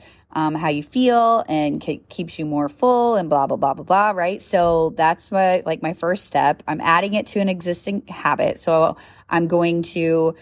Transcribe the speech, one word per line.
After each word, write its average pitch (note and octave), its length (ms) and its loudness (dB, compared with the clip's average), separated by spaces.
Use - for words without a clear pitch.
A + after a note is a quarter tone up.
um, D#3 200 0
how D#3+ 160 -2
you D3+ 140 -2
feel A#3 640 2
and D3+ 320 0
ke-, - 280 -8
keeps - 280 -10
you D#3+ 80 -6
more D3 240 -2
full A#3+ 460 2
and E3+ 140 -2
blah, C#3 180 2
blah, C3 100 -2
blah, C3+ 160 0
blah, C#3+ 100 -12
blah, G#3 280 2
right? F#3 300 -2
So E3+ 500 2
that's D#3+ 400 0
my, F#3 340 2
like, D#3+ 160 -4
my D#3+ 120 -4
first - 320 -4
step. C#3+ 420 0
I'm D3+ 120 -4
adding F#3 360 2
it G#3 120 -2
to - 120 -4
an G3 100 0
existing F3+ 580 -6
habit. - 520 -2
So D#3+ 380 2
I'm E3+ 180 0
going E3+ 340 0
to, E3 600 0